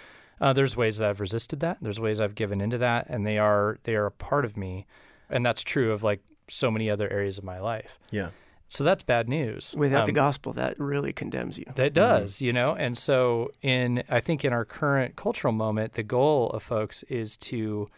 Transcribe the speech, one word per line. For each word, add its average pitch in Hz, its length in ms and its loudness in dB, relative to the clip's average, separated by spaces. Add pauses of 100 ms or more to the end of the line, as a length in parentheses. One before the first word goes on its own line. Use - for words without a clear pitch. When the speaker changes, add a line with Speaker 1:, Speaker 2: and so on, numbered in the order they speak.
(400)
Speaker 1:
Uh, 135 120 6
there's 131 240 2
ways 110 220 2
that 107 100 2
I've 101 120 -2
resisted 113 400 -4
that. 165 200 -2
There's 107 200 -6
ways 107 200 0
I've 104 140 -2
given 101 260 -2
into 110 180 0
that, 120 300 2
and 107 160 -4
they 107 140 0
are, 104 460 4
they 117 100 0
are 107 120 2
a 98 40 -4
part - 340 -2
of 107 120 -6
me. 92 280 -6 (460)
And 123 160 0
that's 117 160 0
true 120 300 2
of, 104 100 -2
like, 104 180 2 (280)
so - 220 0
many 110 200 0
other 104 200 0
areas 101 280 -2
of 98 60 -10
my 92 160 -10
life. 113 380 -6 (120)
Speaker 2:
Yeah. 95 200 -4 (440)
Speaker 1:
So - 100 -2
that's 175 200 2
bad 117 240 2
news. 131 480 -4
Speaker 3:
Without 139 300 4
the - 60 0
Speaker 1:
Um, - 40 0
Speaker 3:
gospel, 139 380 0
that 123 260 -4
really 143 320 -2
condemns - 460 -6
you. - 60 -12 (120)
Speaker 1:
That 139 180 2
Speaker 2:
Mm-hmm. 170 300 4
Speaker 1:
does, 98 160 -8
you 123 120 0
know? 123 220 2
And 123 240 -4
so 123 520 2 (120)
in, 127 460 2
I 131 120 2
think 156 240 0
in 131 80 2
our 117 120 0
current 139 520 0
cultural - 360 0
moment, 110 400 0
the 113 100 -2
goal 127 480 2
of 107 120 -6
folks 110 420 -4
is 113 340 -4
to, 107 600 -4